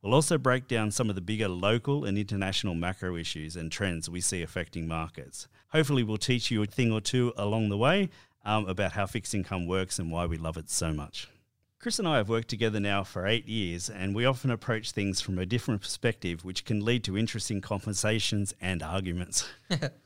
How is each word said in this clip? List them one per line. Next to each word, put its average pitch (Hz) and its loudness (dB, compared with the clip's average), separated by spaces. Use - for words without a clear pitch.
We'll 101 2
also 156 6
break 127 2
down 107 2
some 113 0
of 104 0
the 95 -4
bigger 107 0
local 110 2
and 98 0
international 98 0
macro 90 -2
issues 82 -6
and 82 -6
trends 85 -2
we 87 -6
see 87 -2
affecting 82 -6
markets. 80 -6
Hopefully 143 4
we'll 107 -2
teach 123 0
you 110 2
a 107 2
thing 117 2
or 110 2
two 123 2
along 104 2
the 101 0
way, 175 4
um, 107 2
about 92 0
how 104 0
fixed - -6
income 92 -2
works 92 0
and 82 -2
why 85 0
we 82 -2
love 80 -4
it 78 -10
so 82 0
much. - -6
Chris - -2
and 185 2
I 151 6
have 104 4
worked 113 0
together 110 2
now 101 2
for 92 -4
eight 107 2
years, 92 -4
and 98 -4
we 113 2
often 131 2
approach 110 -2
things 98 0
from 92 -2
a 92 0
different 113 0
perspective, 90 -2
which 92 -8
can 104 0
lead 117 2
to 98 0
interesting 104 -2
conversations 104 0
and 90 -2
arguments. 90 -2
<laughs> 160 0